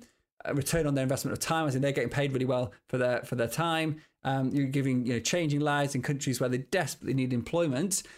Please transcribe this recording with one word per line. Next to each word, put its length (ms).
a 100
return 320
on 100
their 80
investment 300
of 60
time. 260
I 60
think 100
they're 120
getting 160
paid 240
really 120
well 280
for 80
their, 260
for 120
their 120
time. 540
Um, 260
you're 180
giving, 380
you 80
know, 60
changing 420
lives 340
in 60
countries 400
where 80
they 80
desperately 560
need 180
employment, 720